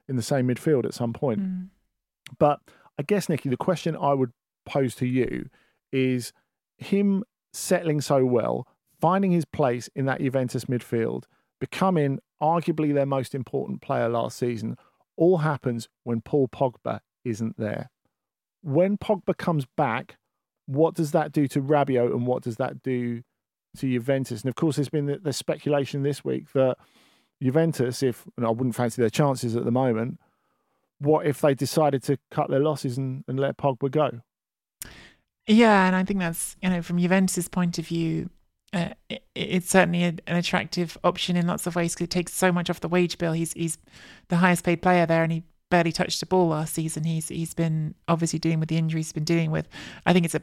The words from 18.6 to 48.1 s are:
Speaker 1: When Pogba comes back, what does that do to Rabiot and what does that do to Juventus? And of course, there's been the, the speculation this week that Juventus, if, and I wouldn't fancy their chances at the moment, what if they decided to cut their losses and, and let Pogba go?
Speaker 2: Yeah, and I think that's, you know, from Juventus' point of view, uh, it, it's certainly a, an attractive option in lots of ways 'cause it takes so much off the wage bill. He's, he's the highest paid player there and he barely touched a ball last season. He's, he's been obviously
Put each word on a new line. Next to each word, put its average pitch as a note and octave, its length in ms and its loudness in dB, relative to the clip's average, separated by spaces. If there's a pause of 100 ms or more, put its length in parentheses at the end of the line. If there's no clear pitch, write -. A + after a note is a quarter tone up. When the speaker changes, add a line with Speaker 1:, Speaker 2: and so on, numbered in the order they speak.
Speaker 1:
When F3+ 360 2
Pogba - 380 -2
comes D#3 300 -2 (100)
back, B2 400 -2 (500)
what D3 280 2
does D#3 180 -2
that D#3+ 200 0
do C#3+ 160 2
to C#3+ 140 -2
Rabiot C3+ 500 2
and A#2+ 140 -2
what B2+ 160 0
does A#2 140 -6
that B2+ 260 -6
do A#2+ 400 -4 (560)
to C#3 120 -4
Juventus? B2 520 -2
And C3 60 -2
of A#2+ 60 -4
course, D#3+ 220 0
there's C#3+ 120 0
been D3 180 -2
the, C#3+ 120 -4
the D3 140 -4
speculation C#3+ 720 -2
this C#3 220 -2
week C3 280 -6
that C3 240 2 (680)
Juventus, C3 600 0
if, B2+ 240 -2 (100)
and B2 80 -2
I A2+ 60 2
wouldn't A#2 240 0
fancy B2 260 -2
their A2+ 100 4
chances B2+ 460 0
at - 80 -2
the A#2+ 60 0
moment, B2 500 0 (800)
what D3+ 280 2
if C#3+ 140 0
they C#3+ 140 6
decided C#3 500 2
to C#3 140 0 (120)
cut D3 200 -2
their C3+ 100 2
losses C#3+ 380 0
and, C3+ 300 -6
and C3 120 -2
let C#3 160 -2
Pogba C3+ 340 -2
go? C3+ 300 0 (1300)
Speaker 2:
Yeah, G#3+ 400 8
and F#3 100 2
I F#3 80 0
think G3 160 -2
that's, E3 420 -6
you F#3 60 0
know, F3 140 0
from F3 160 -2
Juventus' F3+ 500 2
point F3 300 -2
of E3 80 -4
view, E3 420 -2 (460)
uh, E3+ 160 -2 (180)
it, - 160 -12 (100)
it's - 360 -2
certainly F3 340 4
a, E3+ 100 0 (120)
an E3+ 100 0
attractive F3 640 -2
option F3+ 340 0
in E3+ 100 0
lots - 200 -4
of E3+ 80 -4
ways E3+ 200 -2
'cause F3 100 -4
it E3+ 60 -4
takes F3+ 240 -4
so F#3 180 2
much F3 160 -2
off E3+ 120 -4
the - 80 -4
wage F3 280 2
bill. E3 160 -2
He's, E3 220 -4
he's E3 240 -4 (500)
the F3 80 2
highest F3 280 4
paid E3+ 180 0
player F3+ 240 4
there E3 160 4
and E3 100 0
he D#3+ 120 -4 (260)
barely E3+ 220 4
touched - 300 -4
a D#3+ 40 -10
ball F#3 220 4
last D#3 260 -4
season. D#3+ 300 -4
He's, D#3+ 240 -2
he's - 260 -6
been D#3 400 -2 (140)
obviously E3 300 0